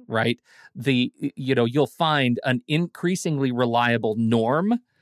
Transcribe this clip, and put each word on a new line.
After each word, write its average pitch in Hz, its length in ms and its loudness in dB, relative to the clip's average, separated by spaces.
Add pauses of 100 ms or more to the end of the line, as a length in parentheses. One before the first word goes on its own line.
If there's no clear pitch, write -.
right, 113 320 0 (360)
the, 123 440 0
y-, 143 160 -6
you 131 200 -2
know, 120 100 2
you'll 131 220 0
find 139 560 0
an 127 240 -2
increasingly 160 840 -2
reliable 120 640 0
norm 117 600 0 (260)